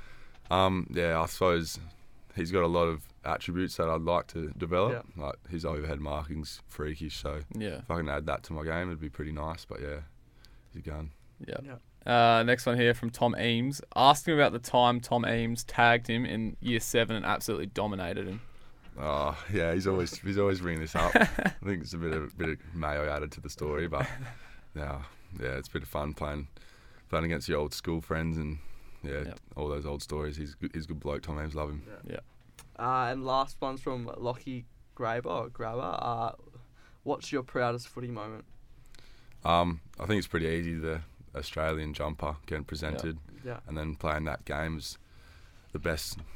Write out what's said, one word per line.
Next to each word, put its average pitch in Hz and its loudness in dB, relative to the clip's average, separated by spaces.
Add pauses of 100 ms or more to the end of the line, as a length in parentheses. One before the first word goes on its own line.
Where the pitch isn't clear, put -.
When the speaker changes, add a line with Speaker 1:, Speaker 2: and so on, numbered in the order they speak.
(500)
Speaker 1:
um, 92 6
yeah, 82 2
I 80 2
suppose 85 2 (580)
he's 85 -2
got 90 6
a 85 6
lot 85 6
of 80 0 (220)
attributes 85 -2
that 82 2
I'd 82 2
like 85 2
to 78 -6
develop. 90 2 (120)
Speaker 2:
Yeah. 76 -8
Speaker 1:
Like, 67 -6 (120)
his 82 -4
overhead 76 -2
marking's 73 -6
freakish, 76 -6
so 73 -4 (140)
Speaker 3:
Yeah. 101 -4
Speaker 1:
if - -8
I 85 0
can 78 -2
add 73 0
that 73 -2
to - -10
my 78 -4
game, 85 0
it'd 80 -6
be 78 -6
pretty 76 -6
nice. 78 -6
But, - -10
yeah, 73 -6 (720)
he's - -12
a - -10
gun. 78 -6 (360)
Speaker 3:
Yeah. - -6
Speaker 2:
Yeah. 135 -14 (300)
Speaker 3:
Uh, 117 8
next 123 4
one 120 2
here 120 6
from 117 -2
Tom 120 2
Eames. 120 2 (160)
Ask 139 8
him 165 4
about 143 8
the 120 0
time 120 6
Tom 120 2
Eames 117 0
tagged 120 6
him 117 2
in 110 -2
year 117 2
seven 113 4
and 98 -2
absolutely 95 0
dominated 98 -2
him. 101 -6 (560)
Speaker 1:
Oh, 73 0
yeah, 82 2
he's 92 2
always, 92 2
he's 98 -2
always 98 4
bringing 85 -2
this 78 -4
up. 80 4
Speaker 3:
<laughs> - 10
Speaker 1:
I - 4 (100)
think 95 0
it's - -8
a 85 -4
bit 82 0
of, 78 -4
bit 80 0
of - -6
mayo 76 0
added 73 -2
to - -14
the 73 -8
story, 76 -2
but, 71 0 (360)
Speaker 3:
<laughs> - -16
Speaker 1:
yeah, 71 -6 (400)
yeah, 64 -2
it's 67 -6
a - -20
bit 80 -4
of 73 -12
fun 73 -2
playing, 73 -6 (600)
playing 82 2
against 82 0
your 78 4
old 73 0
school 82 -2
friends 80 0
and, 76 -4 (440)
yeah, 71 -4
Speaker 3:
Yep. - -10 (160)
Speaker 1:
all 73 -2
those 73 -4
old 71 -6
stories. 76 -4
He's 73 -8
good, - -8
he's 80 -4
a 78 -12
good 78 -6
bloke, 71 -4
Tom 76 -4
Eames, 76 -4
love 76 -2
him. 73 -8 (240)
Speaker 2:
Yeah. 50 -8 (580)
Speaker 3:
Yeah. 117 -4
Speaker 2:
Uh, 127 2
and 131 -4
last 135 2
one's 135 -2
from 123 -4
Lockie 123 -4 (280)
Graber, 120 -2
Grabber. 117 -4
Uh, 117 0 (720)
what's - -4
your 135 0
proudest 123 -2
footy 123 -8
moment? 110 -8 (1000)
Speaker 1:
Um, 85 6 (180)
I 82 -4
think 104 4
it's 87 0
pretty 80 2
easy, 82 0
the 80 -2 (320)
Australian 76 -2
jumper 76 -4 (100)
getting 76 -4
presented 78 -4 (260)
Speaker 2:
Yeah. 123 -8
Speaker 1:
and 76 -6
then 78 -2
playing 78 0
that 76 -4
game 78 -2
is - -10 (720)
the 78 -4
best 80 -2 (180)